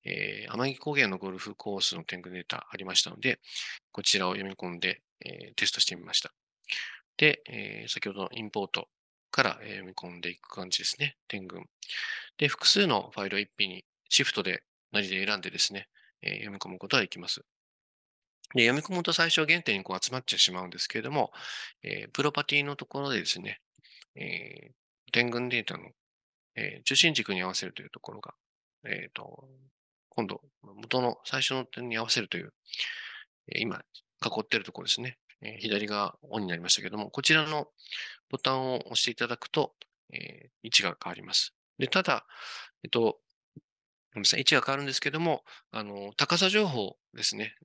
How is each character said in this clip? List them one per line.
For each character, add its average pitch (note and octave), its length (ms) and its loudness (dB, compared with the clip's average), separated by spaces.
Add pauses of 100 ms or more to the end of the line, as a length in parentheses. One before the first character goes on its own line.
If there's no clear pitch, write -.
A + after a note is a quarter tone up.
え G2+ 460 -4
ー、 - 40 -8
天 B2+ 180 0
城 C3 80 -12
高 D3 160 -4
原 B2+ 120 6
の F#2+ 100 -2
ゴ F#2+ 140 -8
ル F#2 60 -10
フ G2+ 180 -10
コ G2+ 220 -6
ー F#2 40 -6
ス - 140 2
の E2 80 -8
点 F2+ 180 -8
群 F2+ 120 -14
デ F2+ 100 -10
ー - 20 -18
タ - 240 -6
あ - 80 -8
り F#2+ 60 -10
ま F#2 120 -4
し - 80 8
た F2 80 -4
の - 80 -16
で、 - 200 2 (520)
こ G2+ 120 -8
ち - 160 6
ら F#2 80 4
を F#2 60 2
読 G2 140 -6
み F#2+ 80 -10
込 F2+ 200 -8
ん F2 40 -12
で、 F#2 220 -2 (240)
え - 260 -14
ー、 - 40 -20
テ G#2+ 100 0
ス - 60 4
ト - 80 -2
し - 60 6
て F#2 100 0
み F2 80 -12
ま F2+ 100 -6
し - 80 4
た。 - 120 -12 (840)
で、 D3 300 6
え A2 400 -10
ー、 - 40 -4
先 - 180 -4
ほ F#2+ 40 -6
ど G2 100 -4
の - 100 -2
イ A2+ 80 -4
ン G#2+ 80 -8
ポ G2+ 160 -2
ー - 20 -4
ト - 220 -4 (420)
か C3+ 120 6
ら、 - 180 0
え G#2 40 -14
ー、 G#2+ 120 -12
読 F#2+ 80 -10
み F#2 80 -14
込 F2 240 -10
ん E2+ 40 -16
で F2 80 -4
い F2 80 -8
く - 120 -20
感 F#2 200 -8
じ - 100 0
で - 60 -4
す - 140 0
ね。 C#3+ 160 -2 (140)
点 F#2+ 180 -8
群。 F2+ 180 -12 (720)
で、 D3 120 4
複 - 180 2
数 G3 200 8
の A2 260 2
フ G#2+ 80 -4
ァ G2 60 -2
イ - 20 -6
ル G2 80 0
を - 20 4
一 G#2 180 -2
品 G2 120 0
に F#2 160 -12 (240)
シ - 140 6
フ - 100 0
ト G2+ 100 2
で F#2 200 -2 (280)
何 G2+ 180 2
で F#2+ 160 0
選 G#2 120 2
ん F2+ 40 -10
で F2 80 -8
で G2 100 -2
す - 140 4
ね、 G2 140 -10 (340)
え G2 80 -2
ー、 G2 40 0
読 G#2 180 -8
み G2 80 -12
込 - 100 -8
む F#2 80 -10
こ G2 100 -10
と C3+ 100 6
が A2+ 40 6
で F#2 60 0
き - 120 -12
ま F2+ 80 -8
す。 - 160 -4 (1120)
で、 A#2 140 8
読 B2 60 8
み D3+ 80 0
込 F#3 140 -4
む F3 80 2
と E3+ 80 0
最 E3 180 4
初 D#3+ 160 6
原 E3 160 4
点 G2+ 180 2
に - 40 -8
こ F#2 160 -4
う - 40 2
集 - 80 0
ま B2+ 80 -2
っ - 40 -6
て - 140 0
し - 140 6
ま F#2 100 -4
う F#2 60 -6
ん - 20 -10
で D#2 100 -10
す - 80 -2
け A#2 120 -4
れ A2 40 -4
ど C3 80 -6
も、 C#3 200 2 (500)
え G1+ 260 -6
ー、 - 40 -20
プ - 120 0
ロ D3 80 2
パ D3 120 -2
テ C#3+ 160 2
ィ C#3+ 40 2
の C#3+ 120 -4
と - 100 -10
こ C#3 160 -6
ろ C#3 100 -2
で A2 80 2
で F2 60 -2
す - 160 0
ね、 - 180 -8 (560)
え - 540 -10 (400)
ー、 - 20 -10
点 A#2+ 180 4
群 A#2+ 200 0
デ A#2+ 140 0
ー - 20 -18
タ - 120 -6
の、 F#2 120 -16 (640)
え G#2 260 -6
ー、 - 20 -20
中 C#3 120 0
心 D#3+ 180 8
軸 A2 200 -2
に F2+ 80 0
合 F#2 60 0
わ F#2+ 80 -2
せ - 100 -2
る F2 80 -8
と - 80 -12
い - 40 -16
う - 40 -20
と - 100 -18
こ - 140 -12
ろ G#2 80 -14
が、 - 120 -14 (520)
え G2+ 260 -4
ー - 40 -10
と、 - 320 -16 (640)
今 A2 180 -2
度、 G2 140 -10 (200)
元 G#2+ 400 -2
の A#2+ 240 2
最 C3 160 -2
初 C3 140 0
の C3 100 -2
点 B2 240 -10
に A2+ 80 -2
合 A2+ 60 0
わ A#2 60 -2
せ A#2+ 120 4
る F#2+ 60 -6
と - 100 -4
い - 60 -4
う、 - 100 -16 (920)
え - 100 -4
ー、 - 40 0
今 A2 160 -2 (460)
囲 A2 180 0
っ - 60 -16
て A2+ 100 2
る G2+ 60 0
と - 80 -12
こ F2+ 120 -12
ろ - 40 -4
で - 60 4
す B2 80 0
ね。 B2+ 160 -10 (240)
え A2 140 -10
ー、 - 20 -16
左 G#2+ 300 0
が G#2 340 0
オ - 160 -6
ン G#2 60 0
に F#2 40 -2
な F2 80 0
り E2+ 60 -6
ま F2+ 80 0
し - 60 8
た - 80 0
け G2 60 -6
ど G#2 80 -6
も、 G#2+ 120 -4
こ C3+ 140 -6
ち D#3 100 8
ら D#3 140 6
の D3+ 200 -2 (600)
ボ C3+ 80 -4
タ - 140 2
ン C3 220 0
を A#2+ 120 0
押 A#2 100 -10
し - 80 4
て B2 80 2
い - 40 -12
た A#2+ 120 0
だ A#2 100 -4
く - 120 -14
と、 - 240 0 (380)
え - 360 -14
ー、 - 20 -20 (120)
位 A2+ 60 -12
置 G#2+ 160 6
が F2 200 0
変 F2 80 -6
わ - 40 -8
り G2+ 80 -12
ま - 100 -4
す。 - 200 2 (260)
で、 C3 80 2
た F#3 160 4
だ、 B2+ 220 2 (580)
え - 40 -10
っ - 20 -16
と、 A#2 300 4 (920)
ご G#2+ 60 -8
め - 20 -4
ん - 20 2
な - 20 2
さ - 120 6
い、 C3+ 40 0
位 - 20 -6
置 D3+ 120 6
が B2 80 6
変 C#3 100 0
わ C#3 40 0
る C#3+ 60 -4
ん - 20 -4
で C3 80 -2
す - 80 0
け D#3 100 -2
ど D#3 80 -2
も、 E3 240 2 (280)
あ A2 120 -4
の、 G2+ 320 -10
高 D3 220 4
さ F#3 120 4
情 G#3 180 4
報 A#2+ 300 -2 (180)
で G2+ 80 -2
す - 120 2
ね。 G#2+ 300 -6